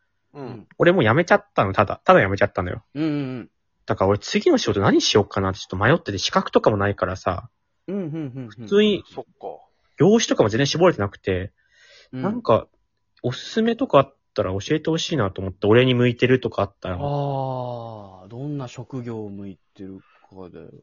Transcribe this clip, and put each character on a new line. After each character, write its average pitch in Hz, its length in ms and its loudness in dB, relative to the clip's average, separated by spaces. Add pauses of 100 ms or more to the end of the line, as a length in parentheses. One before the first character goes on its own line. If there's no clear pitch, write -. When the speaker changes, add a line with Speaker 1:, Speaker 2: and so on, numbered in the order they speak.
(340)
Speaker 1:
う 147 80 -18
ん。 113 260 -14 (100)
Speaker 2:
俺 170 140 6
も 190 80 2
う 123 60 2
辞 110 80 4
め 165 100 4
ち - 80 -4
ゃ 208 40 8
っ - 200 0
た 139 80 2
の、 98 80 0
た 101 140 4
だ。 92 180 -6
た 185 100 6
だ 175 60 8
辞 104 80 4
め 98 80 -2
ち - 60 -2
ゃ 104 60 4
っ - 40 -20
た - 120 -4
の 90 60 -6
よ。 - 140 -10 (120)
Speaker 3:
う 143 40 -6
ん - 20 -4
う 160 60 0
ん 151 40 -2
う 147 40 -2 (280)
ん。 107 60 -20 (360)
Speaker 2:
だ 113 100 -2
か - 80 0
ら 95 60 4
俺 104 100 2
次 - 320 0
の 269 60 6
仕 - 100 -4
事 101 140 0
何 214 180 4
し - 140 0
よ 107 80 6
う - 40 -2
か - 140 -6
な 95 120 0
っ - 20 -4
て - 60 -14
ち - 80 -14
ょ - 0 -
っ - 20 -20
と 92 80 -8
迷 113 180 4
っ - 40 0
て - 120 -8
て、 98 60 -6
資 - 160 -4
格 196 180 0
と 247 80 2
か 143 100 2
も 110 60 4
な 101 140 0
い 101 60 -2
か 90 100 -4
ら 90 100 -4
さ。 - 340 -6 (380)
Speaker 3:
う 180 60 -6
ん - 20 -4
う 202 40 -4
ん - 20 -4
う 175 40 -6
ん 151 40 -8 (260)
う 135 120 -10
ん。 - 20 -20
Speaker 2:
普 113 160 -18
通 202 180 4
に、 208 260 0
Speaker 1:
そ - 120 -12
っ - 20 -12
か。 - 80 -20 (680)
Speaker 2:
業 202 200 6
種 220 100 -2
と - 80 -2
か - 80 4
も 107 60 2
全 110 80 -2
然 139 100 2
絞 165 180 2
れ 170 80 6
て - 60 -8
な 101 80 -2
く - 80 -18
て、 95 380 -4 (580)
Speaker 3:
う 127 60 -12
ん。 131 60 -6
Speaker 2:
な - 40 -2
ん 226 140 -6
か、 - 260 0 (540)
お 123 100 -4
す - 180 -12
す 226 120 -2
め 233 160 0
と 262 100 -4
か 143 120 6
あ - 20 8
っ - 120 -4 (200)
た 107 100 -2
ら 95 80 -4
教 95 80 -4 (160)
え 156 60 -2
て 165 80 -4
ほ 160 80 0
し 165 160 -6
い 151 40 0
な 101 140 0
と - 80 -10
思 95 120 -6
っ - 20 -10
て、 - 140 -6
俺 120 180 6
に 127 80 4
向 123 160 2
い 117 80 -2
て 123 100 2
る 127 140 4
と 113 80 -4
か - 140 -2
あ - 20 0
っ - 120 -8
た - 120 -10
ら。 92 60 -6
Speaker 3:
あ - 40 -6
ー、 123 1300 -8
ど 117 120 -16
ん 143 180 -8
な 127 100 -8
職 127 340 -12
業 117 220 -8
を 104 60 -10
向 101 180 -12
い 95 100 -16 (160)
て 101 100 -18
る 95 180 -16 (280)
か 95 60 -20 (160)
だ 80 80 -20
よ 82 60 -18
ね。 - 60 -20 (120)